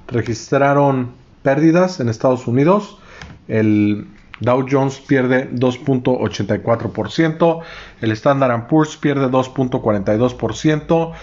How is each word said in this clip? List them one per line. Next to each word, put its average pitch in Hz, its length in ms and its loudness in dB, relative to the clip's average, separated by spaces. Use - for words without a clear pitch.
registraron 135 1040 0
pérdidas 165 560 2
en 120 100 -2
Estados 123 380 0
Unidos. 156 520 2
El 104 580 2
Dow 127 320 0
Jones 135 300 0
pierde 127 500 0
dos 123 280 0
punto 131 340 0
ochenta 107 420 -2
y 101 40 -2
cuatro 113 340 -2
por 107 180 -6
ciento, 165 500 0
el 110 100 -2
Standard 139 380 2
and 117 160 -2
Poor's 156 320 0
pierde 139 320 0
dos 127 180 0
punto 127 320 -4
cuarenta 104 340 0
y 107 40 0
dos 120 160 0
por 110 200 -4
ciento 160 580 0